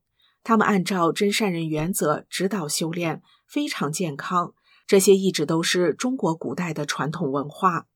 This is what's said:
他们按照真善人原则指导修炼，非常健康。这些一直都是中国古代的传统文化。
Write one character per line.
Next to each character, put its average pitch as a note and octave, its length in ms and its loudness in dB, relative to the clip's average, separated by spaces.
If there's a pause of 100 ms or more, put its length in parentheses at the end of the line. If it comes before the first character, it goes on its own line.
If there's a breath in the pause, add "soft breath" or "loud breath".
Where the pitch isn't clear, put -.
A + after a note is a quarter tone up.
(440)
他 A3+ 140 2
们 G#3 100 4
按 F#3+ 160 2
照 E3+ 280 2
真 G3+ 200 0
善 G3+ 220 0
人 E3 160 -4
原 D#3 240 -2
则 D3+ 340 -2
指 F#3 220 -2
导 F3 180 -4
修 E3 240 -4
炼， E3+ 300 -4 (260 soft breath)
非 D4 200 -4
常 D#3 240 -4
健 D3+ 260 -4
康。 F3 360 -2 (340 soft breath)
这 G3+ 120 6
些 G3 160 8
一 F#3+ 160 2
直 D#3 140 -2
都 E3 160 0
是 F3 320 2
中 B3+ 240 -2
国 E3 180 0
古 - 200 -8
代 F3 180 -4
的 D3 140 -6
传 C3+ 240 -4
统 D3+ 200 -2
文 C#3 160 -2
化。 F3 380 -2 (100)